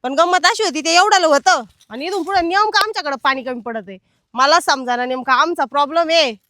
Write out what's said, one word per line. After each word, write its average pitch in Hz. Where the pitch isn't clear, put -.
पण 254
गंमत 349
अशी 427
होती, 311
ते 330
एवढ्याला 370
होतं 294
आणि 247
इथून 381
पुढे 370
नेमकं 415
आमच्याकडे 392
पाणी 269
कमी 247
पडत 226
आहे. 190
मला 277
समजाना 247
नेमका 254
आमचा 294
प्रॉब्लेम 285
आहे 311